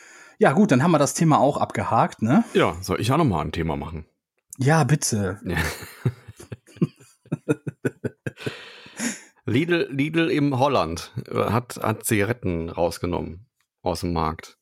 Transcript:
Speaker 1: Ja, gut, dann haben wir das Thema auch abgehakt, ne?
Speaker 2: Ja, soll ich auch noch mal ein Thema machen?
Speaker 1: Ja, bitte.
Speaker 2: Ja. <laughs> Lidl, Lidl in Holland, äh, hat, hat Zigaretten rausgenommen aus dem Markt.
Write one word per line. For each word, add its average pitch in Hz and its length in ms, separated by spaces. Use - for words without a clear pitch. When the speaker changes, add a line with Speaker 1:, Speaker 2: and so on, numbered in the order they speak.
Speaker 1:
Ja, 185 140
gut, 196 180
dann 127 120
haben 175 80
wir 151 80
das 143 160
Thema 151 240
auch 131 180
abgehakt, 113 640
ne? 143 220
Speaker 2:
Ja, 104 280
soll 92 200
ich 117 100
auch 139 60
noch 170 80
mal 87 160
ein 78 100
Thema 80 240
machen? 80 300
Speaker 1:
Ja, 147 260
bitte. 107 640
Speaker 2:
Ja. 87 120
<laughs> - 2000
Lidl, 165 460
Lidl 156 380
in 143 300
Holland, 101 540
äh, 110 220
hat, 120 300
hat 110 220
Zigaretten 95 680
rausgenommen 85 760
aus 90 200
dem 87 120
Markt. 80 480